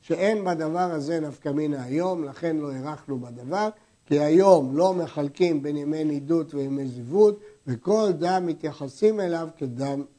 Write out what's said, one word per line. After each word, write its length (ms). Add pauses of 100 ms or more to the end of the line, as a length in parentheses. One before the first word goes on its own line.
שאין 440
בדבר 340
הזה 420
נפקא 280
מינה 340
היום, 420
לכן 320
לא 160
הארכנו 480
בדבר, 480 (380)
כי 140
היום 560
לא 180
מחלקים 680
בין 140
ימי 280
נידות 500
וימי 320
זיוות, 540 (260)
וכל 460
דם 340
מתייחסים 760
אליו 360
כדם 460 (160)